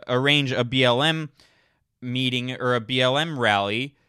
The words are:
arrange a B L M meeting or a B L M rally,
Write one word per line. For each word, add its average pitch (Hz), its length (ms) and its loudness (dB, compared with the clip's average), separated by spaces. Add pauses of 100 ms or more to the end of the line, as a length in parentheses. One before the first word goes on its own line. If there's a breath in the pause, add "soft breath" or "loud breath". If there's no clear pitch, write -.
arrange 135 440 2
a 123 120 0
B 127 200 0
L 123 200 4
M 160 260 -2 (720 soft breath)
meeting 127 520 -4
or 123 200 -2
a 120 60 0
B 123 220 -2
L 127 160 2
M 156 200 -4
rally, 107 580 0 (140)